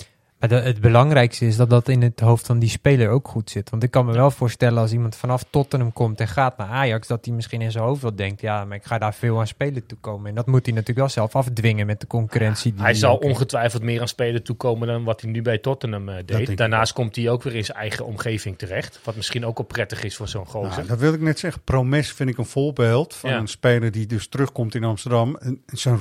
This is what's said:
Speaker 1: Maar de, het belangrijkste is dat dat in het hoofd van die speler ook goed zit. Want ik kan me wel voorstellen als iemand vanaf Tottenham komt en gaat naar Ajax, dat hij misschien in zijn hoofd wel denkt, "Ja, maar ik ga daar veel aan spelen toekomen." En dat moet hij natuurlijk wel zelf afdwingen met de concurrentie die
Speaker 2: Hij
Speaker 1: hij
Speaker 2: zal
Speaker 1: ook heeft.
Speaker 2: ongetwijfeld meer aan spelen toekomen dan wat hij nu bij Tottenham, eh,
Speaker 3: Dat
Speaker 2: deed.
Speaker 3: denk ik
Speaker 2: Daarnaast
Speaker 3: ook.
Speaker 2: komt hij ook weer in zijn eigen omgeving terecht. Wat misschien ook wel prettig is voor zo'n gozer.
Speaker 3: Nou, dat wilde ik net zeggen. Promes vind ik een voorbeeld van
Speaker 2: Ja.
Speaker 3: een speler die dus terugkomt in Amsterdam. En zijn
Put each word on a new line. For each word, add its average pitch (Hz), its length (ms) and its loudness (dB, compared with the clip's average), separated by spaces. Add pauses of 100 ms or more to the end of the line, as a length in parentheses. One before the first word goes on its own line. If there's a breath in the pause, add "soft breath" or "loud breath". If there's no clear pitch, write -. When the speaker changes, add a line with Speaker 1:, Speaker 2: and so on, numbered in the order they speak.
(400 loud breath)
Speaker 1:
Maar 113 100 2
de, 117 60 4
het 117 260 0
belangrijkste 120 640 6
is 113 100 4
dat 117 140 4
dat 120 180 6
in 127 140 4
het 120 180 2
hoofd 117 260 4
van 120 140 2
die 117 100 4
speler 127 400 4
ook 131 180 0
goed - 220 -6
zit. 101 200 -8
Want 110 140 -4
ik 127 80 2
kan 127 140 4
me 117 80 0
wel 131 180 6
voorstellen 120 500 2
als 110 100 2
iemand 117 240 -2
vanaf 127 340 -2
Tottenham 131 440 0
komt 110 260 0
en 113 80 -2
gaat 131 300 0
naar 101 100 -8
Ajax, 113 400 0
dat 117 180 -4
hij 120 80 -4
misschien 117 280 -6
in 113 100 -2
zijn 110 120 -2
hoofd 135 180 -2
wel 113 140 -4
denkt, 98 260 -4
"Ja, 104 240 -4
maar 101 120 -10
ik 101 60 -16
ga 117 140 -4
daar 107 160 -2
veel 113 260 0
aan 110 80 0
spelen 139 380 -6
toekomen." 104 440 -10
En 104 60 -8
dat 120 120 -4
moet 131 180 4
hij 120 80 0
natuurlijk 113 260 -2
wel 135 100 2
zelf 110 260 -2
afdwingen 110 500 0
met 104 140 -2
de - 80 -14
concurrentie 110 640 0
die 98 100 -4
Speaker 2:
Hij 113 100 4
Speaker 1:
hij 110 80 4
Speaker 2:
zal 123 160 6
Speaker 1:
ook 135 80 -2
heeft. 139 120 2
Speaker 2:
ongetwijfeld 117 480 0
meer 117 180 -2
aan 120 60 -6
spelen 117 360 -2
toekomen 117 440 -2
dan 117 160 -2
wat 113 180 -2
hij 113 100 -8
nu 113 100 -4
bij 113 160 0
Tottenham, 107 520 -4
eh, 95 60 -8
Speaker 3:
Dat 90 120 -10
Speaker 2:
deed. 101 100 0
Speaker 3:
denk 117 120 0
ik 98 80 -4
Speaker 2:
Daarnaast 113 340 2
Speaker 3:
ook. - 60 -10
Speaker 2:
komt 113 180 -2
hij 117 140 -2
ook 120 140 0
weer 120 120 -6
in 107 100 -4
zijn - 120 -10
eigen 107 280 -8
omgeving 107 520 -6
terecht. 101 460 -8
Wat 110 120 -8
misschien 117 300 -6
ook 113 120 -6
wel 120 100 -6
prettig - 360 -6
is 101 120 -8
voor 104 120 -10
zo'n 95 180 -8
gozer. 98 300 -8
Speaker 3:
Nou, 90 120 -8
dat 110 120 -2
wilde 156 180 2
ik 156 60 -4
net 156 160 0
zeggen. - 240 -8
Promes 131 480 0
vind 131 180 -4
ik 120 80 -4
een 120 80 -4
voorbeeld 135 720 0
van - 140 -8
Speaker 2:
Ja. 127 80 0
Speaker 3:
een 107 100 -4
speler 117 440 2
die 107 140 -4
dus 107 220 -4
terugkomt 127 480 -2
in 113 80 -4
Amsterdam. 117 520 0
En 127 300 -6
zijn 123 360 0